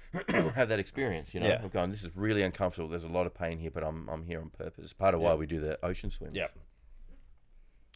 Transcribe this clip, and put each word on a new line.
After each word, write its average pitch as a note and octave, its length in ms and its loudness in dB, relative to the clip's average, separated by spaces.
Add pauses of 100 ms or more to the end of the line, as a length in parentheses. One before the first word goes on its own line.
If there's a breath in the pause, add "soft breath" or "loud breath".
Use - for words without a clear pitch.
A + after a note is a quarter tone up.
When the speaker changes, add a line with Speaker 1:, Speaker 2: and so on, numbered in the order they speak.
(120)
Speaker 1:
<clears throat> - 160 -4
have C3+ 400 4
that G#2+ 100 2
experience, G2 540 -2
you F2+ 80 -2
know? F2 80 4
Speaker 2:
Yeah. F#2+ 160 4
Speaker 1:
Of F#2 80 -8
going, F#2 180 2
"This G#2 140 -6
is E2 100 -10
really G#2 280 4
uncomfortable. F2 480 0
There's E2 140 -4
a E2 40 -8
lot F2 180 2
of E2 60 -4
pain E2 260 -4
here, D#2+ 120 -4
but D#2 120 -4
I'm, D#2+ 280 -4
I'm D#2+ 140 -6
here E2+ 180 -6
on D#2+ 80 -12
purpose." E2 420 -12
Part F#2+ 220 6
of E2 80 2
why E2+ 80 6
Speaker 2:
Yeah. D#2+ 60 6
Speaker 1:
we D#2 100 0
do D#2+ 140 -2
the D2+ 220 -2
ocean - 280 -2
swims. - 260 -6
Speaker 2:
Yeah. E2+ 120 -2 (1500)